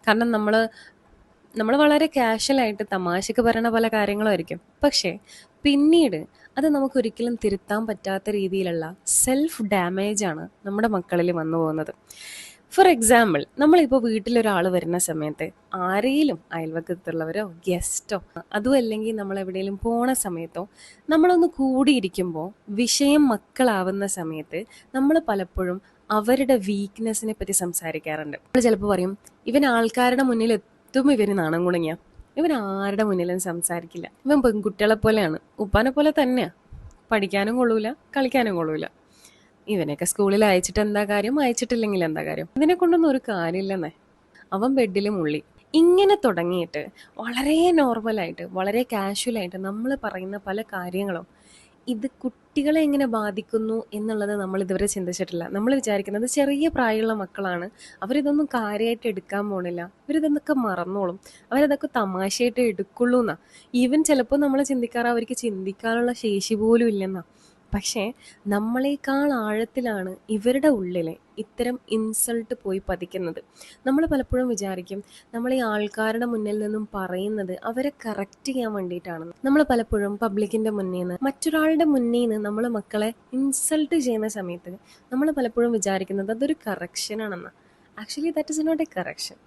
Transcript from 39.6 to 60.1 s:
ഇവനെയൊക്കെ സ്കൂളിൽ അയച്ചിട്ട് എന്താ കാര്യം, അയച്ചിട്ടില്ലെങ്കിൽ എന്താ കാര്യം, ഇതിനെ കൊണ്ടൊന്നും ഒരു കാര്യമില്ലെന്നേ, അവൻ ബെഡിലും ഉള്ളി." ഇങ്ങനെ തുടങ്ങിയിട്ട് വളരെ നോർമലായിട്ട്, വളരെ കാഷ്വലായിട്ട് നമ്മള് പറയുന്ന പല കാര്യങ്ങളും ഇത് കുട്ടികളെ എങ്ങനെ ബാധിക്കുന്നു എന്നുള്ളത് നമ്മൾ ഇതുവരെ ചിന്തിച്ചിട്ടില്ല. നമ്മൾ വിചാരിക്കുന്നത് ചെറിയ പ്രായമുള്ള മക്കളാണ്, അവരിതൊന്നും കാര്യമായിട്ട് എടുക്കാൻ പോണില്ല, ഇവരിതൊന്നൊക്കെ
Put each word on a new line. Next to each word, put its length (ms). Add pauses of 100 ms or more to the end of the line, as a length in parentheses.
ഇവനെയൊക്കെ 360
സ്കൂളിൽ 400
അയച്ചിട്ട് 360
എന്താ 240
കാര്യം, 360
അയച്ചിട്ടില്ലെങ്കിൽ 640
എന്താ 200
കാര്യം, 320
ഇതിനെ 180
കൊണ്ടൊന്നും 360
ഒരു 180
കാര്യമില്ലെന്നേ, 640 (600)
അവൻ 220
ബെഡിലും 440
ഉള്ളി." 240 (320)
ഇങ്ങനെ 500
തുടങ്ങിയിട്ട് 640 (320)
വളരെ 520
നോർമലായിട്ട്, 760
വളരെ 380
കാഷ്വലായിട്ട് 720
നമ്മള് 480
പറയുന്ന 420
പല 160
കാര്യങ്ങളും 640 (600)
ഇത് 180
കുട്ടികളെ 760
എങ്ങനെ 260
ബാധിക്കുന്നു 800 (100)
എന്നുള്ളത് 420
നമ്മൾ 260
ഇതുവരെ 240
ചിന്തിച്ചിട്ടില്ല. 600
നമ്മൾ 260
വിചാരിക്കുന്നത് 520
ചെറിയ 420
പ്രായമുള്ള 440
മക്കളാണ്, 580 (320)
അവരിതൊന്നും 440
കാര്യമായിട്ട് 600
എടുക്കാൻ 420
പോണില്ല, 420 (160)
ഇവരിതൊന്നൊക്കെ 460